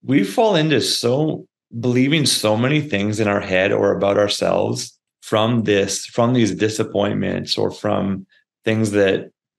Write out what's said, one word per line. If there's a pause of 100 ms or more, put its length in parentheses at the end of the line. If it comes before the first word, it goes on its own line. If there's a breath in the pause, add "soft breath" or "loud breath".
we
fall
into
so, (340)
believing
so
many
things
in
our
head
or
about
ourselves (240)
from
this,
from
these
disappointments
or
from (380)
things
that, (280)